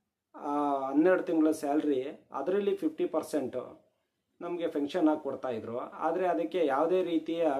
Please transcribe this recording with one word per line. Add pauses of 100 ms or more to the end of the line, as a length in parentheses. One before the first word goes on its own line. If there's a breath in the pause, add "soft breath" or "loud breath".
(360)
ಆ
ಹನ್ನೆರಡು
ತಿಂಗಳ
ಸ್ಯಾಲ್ರಿ,
ಅದರಲ್ಲಿ
ಫಿಫ್ಟಿ
ಪರ್ಸೆಂಟ್ (600)
ನಮಗೆ
ಪೆನ್ಷನ್
ಆಗಿ
ಕೊಡ್ತಾಯಿದ್ರು.
ಆದರೆ
ಅದಕ್ಕೆ
ಯಾವುದೇ
ರೀತಿಯ